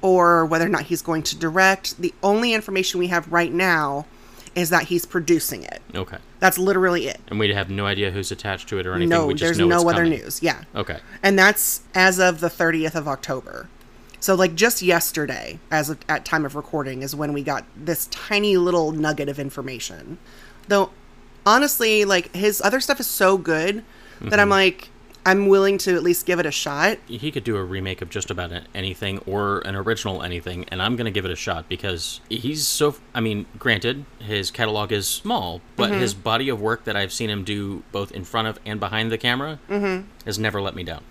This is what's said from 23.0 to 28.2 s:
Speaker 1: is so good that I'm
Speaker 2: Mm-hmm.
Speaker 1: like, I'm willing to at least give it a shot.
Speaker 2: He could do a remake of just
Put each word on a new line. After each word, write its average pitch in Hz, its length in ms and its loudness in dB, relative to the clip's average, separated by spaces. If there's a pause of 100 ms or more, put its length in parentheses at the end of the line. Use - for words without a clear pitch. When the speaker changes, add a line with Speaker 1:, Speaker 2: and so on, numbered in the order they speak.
Speaker 1:
is 240 60 -4
so 190 300 4
good 165 480 0 (360)
that 208 180 0
I'm 202 60 8
Speaker 2:
Mm-hmm. 202 60 4
Speaker 1:
like, 190 380 2 (360)
I'm 196 220 4
willing 196 320 6
to 185 160 0
at 165 80 0
least 175 240 0
give 175 140 0
it 151 60 0
a 147 40 -2
shot. 151 560 0
Speaker 2:
He 117 240 -8
could 120 140 -8
do 113 120 -2
a 98 80 -2
remake 95 380 -6
of 85 80 -12
just 95 200 -6